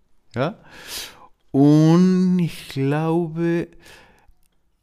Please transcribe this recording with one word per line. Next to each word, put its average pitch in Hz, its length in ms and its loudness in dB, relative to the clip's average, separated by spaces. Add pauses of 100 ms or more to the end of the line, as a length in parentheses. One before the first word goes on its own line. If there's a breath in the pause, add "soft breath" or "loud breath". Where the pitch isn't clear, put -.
(340)
Ja? 139 240 -6 (960 loud breath)
Und 175 880 4
ich - 300 -6
glaube, 160 1000 -4 (1160 soft breath)